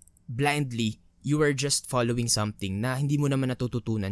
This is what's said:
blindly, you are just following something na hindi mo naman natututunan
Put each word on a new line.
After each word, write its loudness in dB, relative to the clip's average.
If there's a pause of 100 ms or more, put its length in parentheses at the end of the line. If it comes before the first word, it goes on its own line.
(260)
blindly, 0 (240)
you 0
are 4
just -2
following 0
something -2
na -2
hindi 0
mo 2
naman 0
natututunan -2